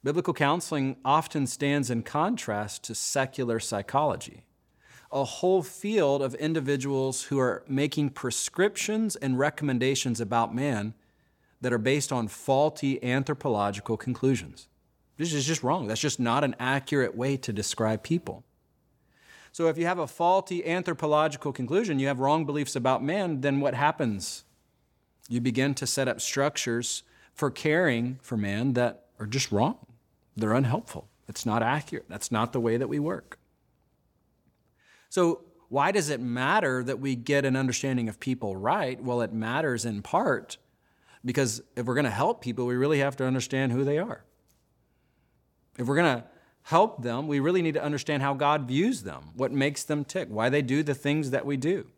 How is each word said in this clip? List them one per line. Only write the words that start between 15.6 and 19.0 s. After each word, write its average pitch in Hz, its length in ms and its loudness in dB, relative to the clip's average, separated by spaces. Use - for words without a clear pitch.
wrong. 143 240 0
That's 113 160 -4
just 143 180 -2
not 123 240 2
an 127 160 -2
accurate 131 560 0
way 135 220 -2
to 127 160 -6
describe 110 480 0
people. - 420 -4